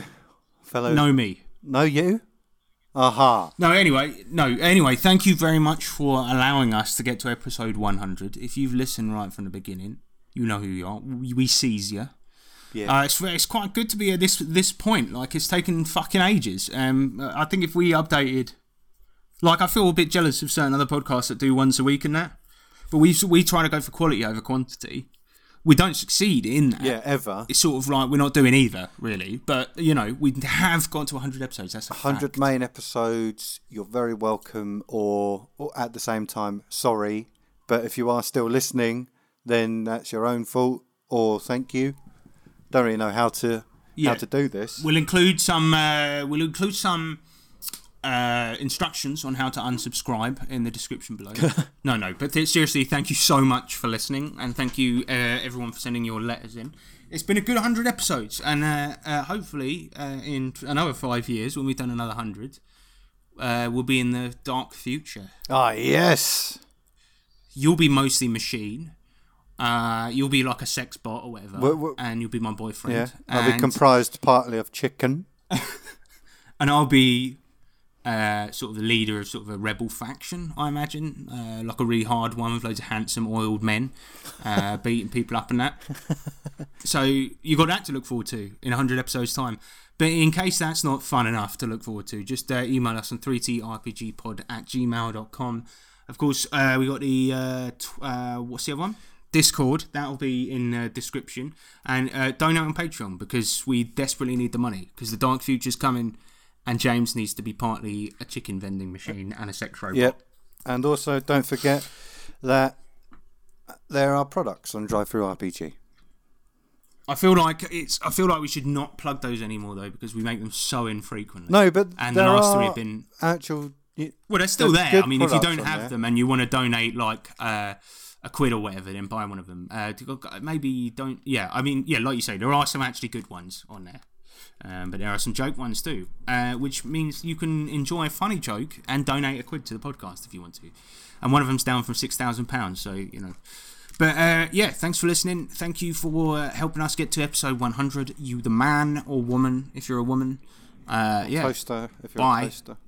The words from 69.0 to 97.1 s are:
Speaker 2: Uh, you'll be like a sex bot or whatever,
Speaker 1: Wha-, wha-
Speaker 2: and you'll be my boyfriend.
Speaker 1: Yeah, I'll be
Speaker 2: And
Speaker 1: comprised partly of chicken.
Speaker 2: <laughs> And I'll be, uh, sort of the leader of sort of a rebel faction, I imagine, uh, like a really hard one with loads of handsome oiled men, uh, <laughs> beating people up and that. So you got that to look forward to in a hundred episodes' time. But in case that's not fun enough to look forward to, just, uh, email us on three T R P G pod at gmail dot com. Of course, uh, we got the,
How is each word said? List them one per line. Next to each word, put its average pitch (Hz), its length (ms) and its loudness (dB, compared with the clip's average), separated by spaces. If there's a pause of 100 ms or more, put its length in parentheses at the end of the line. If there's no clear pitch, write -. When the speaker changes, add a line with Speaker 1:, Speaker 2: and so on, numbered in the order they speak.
Speaker 2:
Uh, 117 540 0
you'll 135 180 0
be 135 120 4
like 127 200 -2
a 123 40 -8
sex - 300 -6
bot 117 280 -10
or 120 80 -12
whatever, 104 260 -14
Speaker 1:
Wha-, 135 180 4
wha- 151 220 -6
Speaker 2:
and 117 220 -4
you'll 113 100 -6
be 113 100 -4
my 110 120 -4
boyfriend. 110 440 -6
Speaker 1:
Yeah, 117 100 0 (220)
I'll 120 180 2
be 120 60 6
Speaker 2:
And 120 80 2
Speaker 1:
comprised 127 600 6
partly 123 360 4
of - 140 -6
chicken. 135 540 0 (240)
Speaker 2:
<laughs> 139 100 0 (1000)
And 143 100 0
I'll 147 160 6
be, 127 520 6 (640)
uh, 107 460 0
sort 120 200 -8
of 110 60 -10
the 107 60 -6
leader 110 380 2
of 101 80 -10
sort 110 160 -12
of 104 60 -12
a 104 80 -10
rebel 107 300 -4
faction, 151 680 -10
I 147 100 -2
imagine, 147 600 -8
uh, 113 340 -10
like 113 160 -6
a 127 40 0
really 117 200 2
hard 117 300 -2
one 117 200 -4
with 117 100 -6
loads 110 140 -4
of - 80 -12
handsome 110 400 -4
oiled 110 360 -2
men, 110 280 0 (540)
uh, 104 320 0
<laughs> - 80 -8
beating 117 240 0
people 117 280 -2
up - 140 -4
and 123 100 2
that. 139 220 -4 (1000)
So 139 200 0
you 139 520 0
got 160 120 6
that 196 180 -2
to 147 60 -8
look 131 120 -6
forward 117 240 -6
to 104 240 -8 (100)
in 127 100 -2
a 120 40 0
hundred 127 220 2
episodes' 123 340 -4
time. 120 260 -6 (400)
But 160 100 4
in 160 220 4
case 185 280 0
that's 160 260 -2
not 135 180 0
fun 123 240 2
enough 110 320 -2
to 127 80 -6
look 113 160 -6
forward 104 260 -10
to, 104 160 -8
just, 127 280 -6
uh, 127 100 0
email 123 340 0
us 110 160 -8
on 120 60 -8
three 127 220 -4
T 120 220 -4
R 110 160 -10
P 113 140 -12
G 110 200 -10
pod - 360 -10
at 113 180 -10
gmail 117 480 -2
dot 110 160 -10
com. 120 340 -6 (440)
Of 120 100 -14
course, 143 340 0
uh, 135 260 4
we 131 80 2
got 135 140 -2
the, 131 340 2